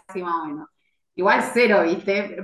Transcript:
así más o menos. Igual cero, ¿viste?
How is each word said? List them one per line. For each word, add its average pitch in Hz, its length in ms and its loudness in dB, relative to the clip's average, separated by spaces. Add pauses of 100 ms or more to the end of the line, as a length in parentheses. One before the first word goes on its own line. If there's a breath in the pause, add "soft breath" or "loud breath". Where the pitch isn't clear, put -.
así 180 140 -8
más 170 200 -4
o 156 40 -10
menos. 151 220 -12 (480)
Igual 226 260 2 (120)
cero, 208 300 4
¿viste? 196 600 -2